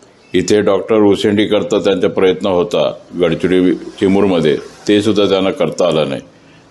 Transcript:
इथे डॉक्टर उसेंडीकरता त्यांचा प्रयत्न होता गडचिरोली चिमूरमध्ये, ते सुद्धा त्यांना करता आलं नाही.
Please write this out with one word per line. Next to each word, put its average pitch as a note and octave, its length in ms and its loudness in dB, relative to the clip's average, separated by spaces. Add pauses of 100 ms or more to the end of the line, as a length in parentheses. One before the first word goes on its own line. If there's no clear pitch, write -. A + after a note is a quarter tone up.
(340)
इथे F#2 280 2
डॉक्टर G2 340 0
उसेंडीकरता G#2 840 2
त्यांचा F#2+ 280 0
प्रयत्न F#2 400 0
होता E2+ 460 0 (280)
गडचिरोली F2+ 540 0
चिमूरमध्ये, F#2+ 840 0 (300)
ते G#2 140 2
सुद्धा G2+ 240 0
त्यांना F#2+ 260 0
करता F2 360 -2
आलं D#2 220 0
नाही. C2 120 -8 (500)